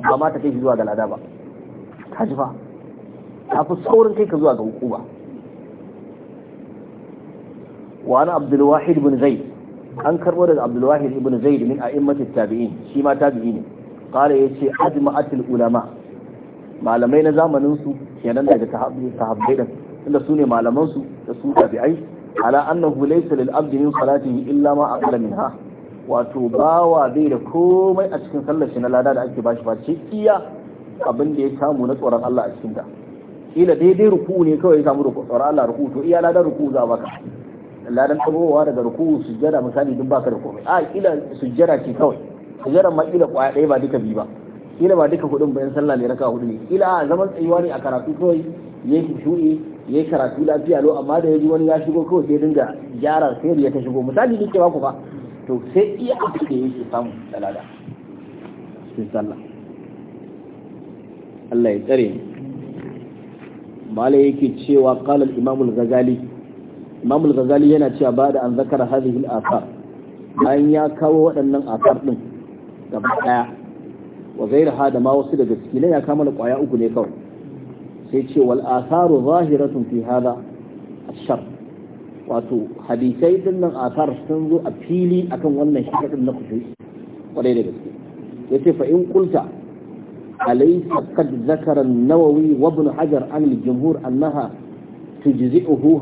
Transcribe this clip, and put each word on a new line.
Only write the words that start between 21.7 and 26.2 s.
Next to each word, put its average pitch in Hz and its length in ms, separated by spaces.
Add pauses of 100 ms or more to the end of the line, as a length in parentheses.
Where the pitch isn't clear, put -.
Ala 143 280
annahu 151 340
laysa 156 300
lil 131 180
abdi 143 240
min 147 140
salatihi 135 580
illa 143 240
ma 143 240
aqala 123 200
minha. 110 340 (560)
Wato 120 420